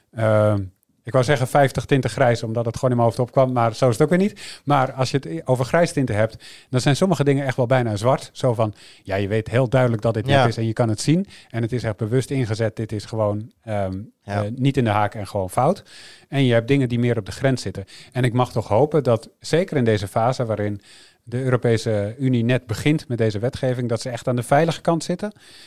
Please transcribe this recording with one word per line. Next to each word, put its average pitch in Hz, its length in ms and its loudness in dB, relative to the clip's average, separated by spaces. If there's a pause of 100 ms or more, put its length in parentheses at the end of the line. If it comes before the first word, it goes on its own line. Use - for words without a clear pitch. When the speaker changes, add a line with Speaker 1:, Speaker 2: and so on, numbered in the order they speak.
(120)
Speaker 1:
ehm, 107 500 2 (440)
ik - 60 -12
wou 131 120 4
zeggen 131 240 2
vijftig 139 380 2
tinten 131 240 2
grijs, 120 340 2
omdat 117 220 -4
het 113 100 -4
gewoon 131 140 0
in 123 60 0
mijn 117 140 4
hoofd 113 120 -6
opkwam, 127 300 2
maar 117 240 0
zo - 120 0
is - 60 4
het - 100 0
ook 147 60 2
weer 180 80 2
niet. - 460 -4
Maar 139 300 2
als 127 180 -2
je 143 60 -2
het 160 300 -6
over 127 180 0
grijs 165 280 2
tinten 123 220 0
hebt, 110 280 -2 (260)
dan 127 120 0
zijn 143 140 4
sommige 185 280 2
dingen 139 220 2
echt 127 120 -2
wel 127 80 2
bijna 120 300 2
zwart. 120 380 0
Zo 127 200 0
van, 107 200 0 (300)
ja, 98 120 -4
je 101 120 0
weet 107 220 -2
heel 120 200 2
duidelijk 120 320 2
dat 113 120 0
dit 113 140 -4
Speaker 2:
Ja. 139 120 6
Speaker 1:
nep 123 80 4
is 113 100 -2
en 113 80 -2
je 113 80 -2
kan 117 160 0
het 123 120 -2
zien. 175 260 2 (220)
En 113 120 -4
het 117 100 -2
is 123 120 -4
echt 113 140 -4
bewust 120 340 -2
ingezet, 110 440 -2
dit 110 160 -6
is 107 140 -8
gewoon, 107 460 -4 (120)
ehm, 98 340 -4 (260)
Speaker 2:
Ja. 104 200 -4
Speaker 1:
eh, 104 120 -4
niet 131 220 0
in 131 60 2
de 113 60 2
haak 104 260 0
en 104 120 -8
gewoon 95 220 -4
fout. 151 340 0 (460)
En 139 160 0
je 120 80 4
hebt 117 140 2
dingen 135 220 2
die 120 100 -2
meer 120 180 0
op 101 80 -6
de - 60 -14
grens 131 300 -2
zitten. 95 240 -10 (260)
En 131 120 -2
ik 120 100 2
mag 123 180 0
toch 110 160 -4
hopen 143 360 2
dat, 120 260 0 (100)
zeker 165 380 -2
in 123 80 2
deze 104 220 2
fase 120 380 0
waarin 104 360 -4 (440)
de 120 180 -6
Europese 117 760 0
Unie 127 260 0
net 127 240 0
begint 147 400 -2
met 120 100 -4
deze 107 220 0
wetgeving, 123 500 -4
dat 117 120 -2
ze - 80 -8
echt 120 180 -8
aan 127 80 0
de 120 80 -2
veilige 156 380 2
kant 170 220 0
zitten. 180 280 -6 (360)